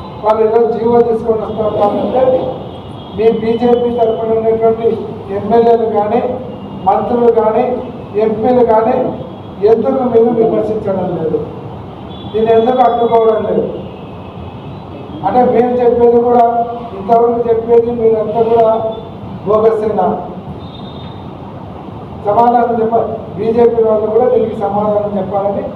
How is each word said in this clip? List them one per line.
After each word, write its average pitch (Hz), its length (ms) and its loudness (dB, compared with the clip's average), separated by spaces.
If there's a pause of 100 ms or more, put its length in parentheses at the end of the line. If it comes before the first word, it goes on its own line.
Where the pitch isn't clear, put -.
(240)
వాళ్ళు 220 200 2
ఏదో 226 280 2
జీవో 233 280 2
తీసుకొని 226 400 0
వస్తా 214 260 -4
ఉన్నారంటే 208 720 2 (800)
మీ 226 220 4
బీజేపీ 240 600 2
తరఫున 226 400 0
ఉన్నటువంటి 226 460 2 (500)
ఎమ్మెల్యేలు 226 520 4
కానీ, 208 360 0 (640)
మంత్రులు 226 480 2
కానీ, 214 320 0 (560)
ఎంపీలు 233 440 2
కానీ 226 320 4 (720)
ఎందుకు 254 360 2
మీరు 226 220 4
విమర్శించడం 214 1000 0
లేదు? 151 240 -2 (880)
దీన్ని 220 180 2
ఎందుకు 240 260 4
అడ్డుకోవడం 226 640 2
లేదు? - 340 -2 (1500)
అంటే 247 180 4
మేము 240 320 2
చెప్పేది 240 440 4
కూడా, 233 460 4 (320)
ఇంతవరకు 233 500 0
చెప్పేది 233 420 2
మీరంతా 220 520 0
కూడా 220 500 2 (540)
బోగస్సేనా? 208 800 0 (2000)
సమాధానం 233 560 2
చెప్ప-, 226 580 -2
బీజేపీ 226 440 2
వాళ్ళు 214 240 2
కూడా 233 240 2
దీనికి 220 260 0
సమాధానం 202 640 -2
చెప్పాలని 196 440 -2 (140)